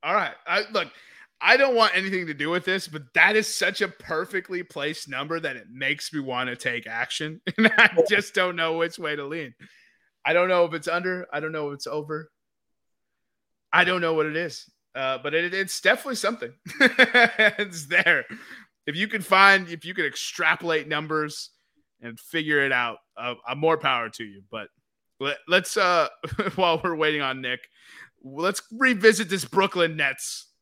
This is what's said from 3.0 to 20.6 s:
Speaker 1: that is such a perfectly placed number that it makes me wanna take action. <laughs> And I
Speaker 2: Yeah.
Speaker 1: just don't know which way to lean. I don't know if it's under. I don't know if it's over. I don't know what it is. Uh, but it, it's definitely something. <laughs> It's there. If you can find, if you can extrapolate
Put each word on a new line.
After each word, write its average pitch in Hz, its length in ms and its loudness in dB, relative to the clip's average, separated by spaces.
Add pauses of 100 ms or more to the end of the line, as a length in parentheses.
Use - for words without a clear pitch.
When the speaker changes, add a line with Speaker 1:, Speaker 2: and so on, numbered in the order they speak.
Speaker 1:
that 180 200 4
is 214 180 0
such 190 280 -2
a 196 60 0
perfectly 180 760 -6
placed 151 460 -8
number 147 300 -6
that 147 180 -6
it 107 120 -18
makes 135 440 -6
me 156 80 -4
wanna 127 340 -4
take 120 320 -6
action. 123 640 -6
<laughs> - 80 -8
And 220 100 6
I 226 300 6
Speaker 2:
Yeah. 202 100 6
Speaker 1:
just 202 280 0
don't 185 200 0
know 165 220 -2
which 165 200 -2
way 151 180 -6
to 143 100 -8
lean. 143 300 -10 (680)
I 151 100 0
don't 175 140 4
know 180 180 4
if 160 80 -6
it's 165 140 -6
under. 180 460 -4
I 147 60 -4
don't 156 120 -6
know 151 180 -6
if 143 60 -10
it's 139 120 -12
over. 151 440 -8 (1400)
I 175 100 6
don't 180 160 2
know 165 140 0
what 156 140 2
it 156 100 -4
is. 165 320 -8 (240)
Uh, 131 240 -4
but 143 160 -6
it, 170 200 0
it's 190 280 -4
definitely 254 340 2
something. 202 380 -4 (260)
<laughs> - 0 -
It's 220 1080 4
there. 165 380 2 (600)
If 147 100 -6
you 196 120 -2
can 208 160 -6
find, 190 460 6
if 170 140 -12
you 180 120 -10
can 175 100 -2
extrapolate 160 840 -2